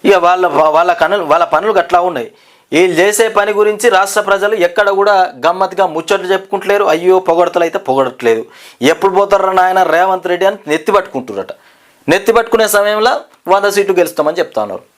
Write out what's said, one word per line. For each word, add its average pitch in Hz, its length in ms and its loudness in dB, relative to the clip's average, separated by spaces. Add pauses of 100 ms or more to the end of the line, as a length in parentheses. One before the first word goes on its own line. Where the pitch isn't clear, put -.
ఇక 196 100 4
వాళ్ళ, 180 320 2
వాళ్ళ 156 460 2
కనులు, 170 320 0
వాళ్ళ 160 200 2
పనులు 170 280 -2
గట్లా 175 280 0
ఉన్నాయి. 156 320 -6 (400)
వీళ్ళు 170 280 2
చేసే 208 280 2
పని 208 240 -2
గురించి 208 360 0
రాష్ట్ర 196 320 2
ప్రజలు 196 340 0
ఎక్కడ 196 360 0
కూడా 196 420 2 (140)
గమ్మత్తుగా 185 400 0
ముచ్చట్లు 175 400 -4
చెప్పుకుంటలేరు. 190 580 -2
అయ్యో, 175 340 2
పొగడతలు 175 440 0
అయితే 165 160 -2
పొగడట్లేదు. 123 680 -2 (380)
"ఎప్పుడు 160 320 0
పోతారా 196 380 2
నాయన 185 300 2
రేవంత్ 185 440 0
రెడ్డి?" 180 200 -2
అని 208 100 0 (100)
నెత్తి 151 260 -2
పట్టుకుంటున్నారట. 120 600 -4 (560)
నెత్తి 196 240 0
పట్టుకునే 226 360 0
సమయంలో 208 520 0 (280)
"వంద 196 160 2
సీట్లు 196 300 0
గెలుస్తామని" 165 440 0
చెప్తా 110 240 -4
ఉన్నారు. 101 200 -8 (160)